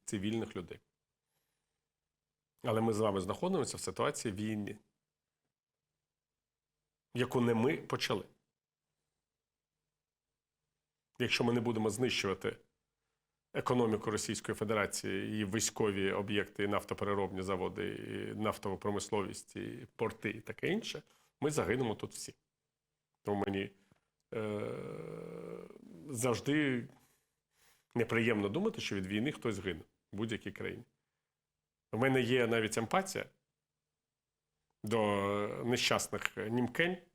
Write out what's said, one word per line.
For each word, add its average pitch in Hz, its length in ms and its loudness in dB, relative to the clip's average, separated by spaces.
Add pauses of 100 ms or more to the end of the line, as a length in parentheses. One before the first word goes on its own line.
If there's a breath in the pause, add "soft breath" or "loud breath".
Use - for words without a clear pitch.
цивільних 107 500 -4
людей. 90 240 -10 (1800)
Але 113 180 2
ми 113 120 4
з 104 60 0
вами 98 220 4
знаходимося 120 560 -2
в - 20 -10
ситуації 117 540 -2
війни, 104 440 -4 (2250)
яку 123 280 2
не 120 120 6
ми 127 240 4
почали. - 480 -2 (3000)
Якщо 123 240 2
ми 120 100 4
не 123 60 4
будемо 110 300 2
знищувати 101 680 0 (960)
економіку 117 580 2
Російської 104 440 -2
Федерації, 104 760 0
її 107 140 0
військові 98 680 2
об'єкти, 101 520 0
і 101 40 2
нафтопереробні 98 720 0
заводи, 92 460 -2
і 104 520 -6
нафтову 104 380 0
промисловість, 101 760 -2
і 113 400 -8
порти, 110 340 -2
і 107 120 -6
таке - 260 -4
інше, 175 340 -2 (400 soft breath)
ми 147 100 4
загинемо 120 440 2
тут - 160 -10
всі. - 220 -12 (880)
Тому 101 240 0
мені, 98 240 0 (640 soft breath)
е, 107 280 -2 (1500)
завжди 127 760 2 (1080 soft breath)
Неприємно 113 540 2
думати, 175 320 -2
що - 140 -4
від 95 100 -2
війни 107 260 0
хтось 110 280 -2
гине 87 220 -4 (320)
в 98 40 -8
будь-якій 104 340 -4
країні. 95 320 -8 (1080)
У 110 60 -2
мене 131 240 4
є 120 260 4
навіть 110 300 2
емпатія 113 480 0 (1600)
до 110 160 0 (680)
нещасних - 720 2
німкень, 123 600 2 (180)